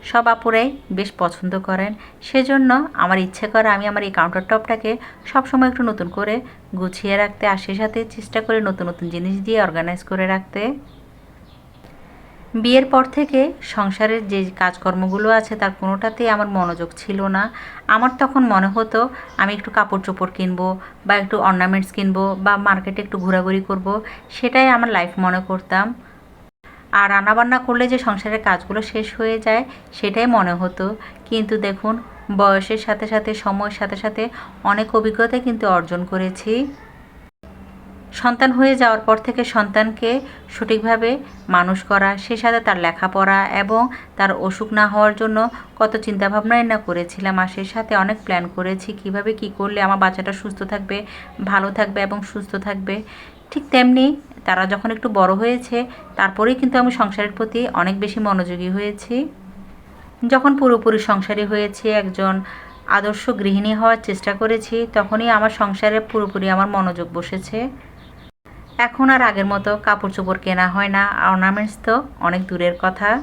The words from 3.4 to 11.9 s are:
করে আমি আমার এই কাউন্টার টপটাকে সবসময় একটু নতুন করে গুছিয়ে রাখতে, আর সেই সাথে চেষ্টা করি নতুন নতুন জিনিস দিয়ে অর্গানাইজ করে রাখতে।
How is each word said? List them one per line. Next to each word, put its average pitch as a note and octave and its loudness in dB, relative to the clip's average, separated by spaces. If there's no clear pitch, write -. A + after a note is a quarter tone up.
করে A3 4
আমি G3+ 2
আমার G#3 -2
এই G3 -6
কাউন্টার F3+ 0
টপটাকে A3 0
সবসময় C4 2
একটু B3+ -4
নতুন G#3 -2
করে G#3 -4
গুছিয়ে F#3 -4
রাখতে, G#3 0
আর F#3+ 2
সেই G3 -6
সাথে A3 -2
চেষ্টা A3+ -6
করি A3+ 0
নতুন F#3+ -2
নতুন F3 -8
জিনিস F3 -4
দিয়ে A3 0
অর্গানাইজ E3+ -2
করে F#3+ -2
রাখতে। F#3+ -4